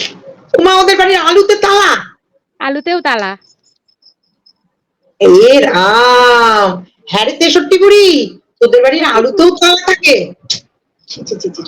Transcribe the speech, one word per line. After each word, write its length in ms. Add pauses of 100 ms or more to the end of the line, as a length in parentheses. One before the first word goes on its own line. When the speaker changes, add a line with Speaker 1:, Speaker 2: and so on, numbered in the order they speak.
(580)
Speaker 1:
ও 40
মা, 120
ওদের 240
বাড়ির 180
আলুতে 400
তালা? 600 (420)
Speaker 2:
আলুতেও 420
তালা। 360 (1800)
Speaker 1:
এ 400
রাম, 1200 (240)
হ্যাঁ 160
রে 80
তেষট্টি 460
বুড়ি, 600 (220)
তোদের 220
বাড়ির 220
আলুতেও 460
তালা 360
থাকে? 460 (760)
ছি, 160
ছি, 100
ছি, 140
ছি, 200